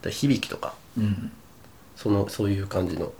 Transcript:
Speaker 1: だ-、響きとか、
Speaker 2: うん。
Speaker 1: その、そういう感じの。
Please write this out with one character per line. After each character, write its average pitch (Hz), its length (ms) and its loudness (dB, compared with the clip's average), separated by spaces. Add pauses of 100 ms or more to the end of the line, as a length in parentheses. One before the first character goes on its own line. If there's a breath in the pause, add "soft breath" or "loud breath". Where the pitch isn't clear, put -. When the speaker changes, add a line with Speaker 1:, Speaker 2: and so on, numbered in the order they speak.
Speaker 1:
だ-、 - 100 -4
響 139 300 2
き - 80 -8
と - 80 -8
か、 - 180 -8 (220)
Speaker 2:
う 113 40 2
ん。 104 300 0 (640)
Speaker 1:
そ - 140 -2
の、 101 180 4
そ - 180 -2
う 101 60 2
い 98 80 2
う 98 80 -4
感 92 220 0
じ 85 80 -4
の。 85 220 -4